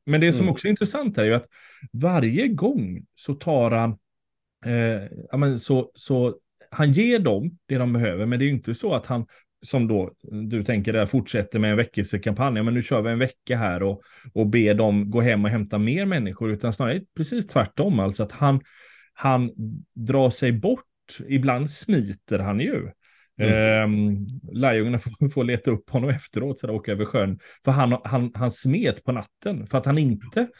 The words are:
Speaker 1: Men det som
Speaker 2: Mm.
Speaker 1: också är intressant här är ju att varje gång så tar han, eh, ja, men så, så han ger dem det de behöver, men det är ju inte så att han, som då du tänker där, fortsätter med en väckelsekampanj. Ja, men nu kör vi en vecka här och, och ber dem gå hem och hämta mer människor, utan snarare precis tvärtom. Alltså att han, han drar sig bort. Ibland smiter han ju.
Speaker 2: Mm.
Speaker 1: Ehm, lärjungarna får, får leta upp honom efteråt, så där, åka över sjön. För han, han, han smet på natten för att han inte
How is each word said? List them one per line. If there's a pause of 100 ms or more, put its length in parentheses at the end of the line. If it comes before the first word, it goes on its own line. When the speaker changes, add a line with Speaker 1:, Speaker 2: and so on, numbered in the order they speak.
Speaker 1:
Men
det
som
Speaker 2:
Mm.
Speaker 1:
också
är
intressant
här
är
ju
att (460)
varje
gång (100)
så
tar
han, (760)
eh, (240)
ja,
men
så,
så (360)
han
ger
dem
det
de
behöver,
men
det
är
ju
inte
så
att
han, (400)
som
då (380)
du
tänker
där,
fortsätter
med
en
väckelsekampanj.
Ja,
men
nu
kör
vi
en
vecka
här
och, (320)
och
ber
dem
gå
hem
och
hämta
mer
människor,
utan
snarare (160)
precis
tvärtom.
Alltså
att
han, (520)
han (440)
drar
sig
bort. (440)
Ibland
smiter
han
ju. (500)
Speaker 2:
Mm.
Speaker 1:
Ehm, (260)
lärjungarna
får,
får
leta
upp
honom
efteråt,
så
där,
åka
över
sjön. (260)
För
han,
han,
han
smet
på
natten
för
att
han
inte (120)